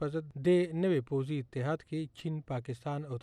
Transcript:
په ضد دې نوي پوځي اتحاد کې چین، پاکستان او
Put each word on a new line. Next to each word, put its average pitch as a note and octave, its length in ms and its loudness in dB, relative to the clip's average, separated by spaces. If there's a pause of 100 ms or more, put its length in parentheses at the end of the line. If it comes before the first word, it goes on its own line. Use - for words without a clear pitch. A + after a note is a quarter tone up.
په D#3 140 0
ضد D#3 180 -4 (140)
دې F3+ 120 8 (260)
نوي F3+ 160 4 (100)
پوځي C#3 320 0
اتحاد C3+ 460 -4
کې D#3 120 -4 (220)
چین، D#3 180 -4 (120)
پاکستان C3+ 520 -4
او C3 180 -6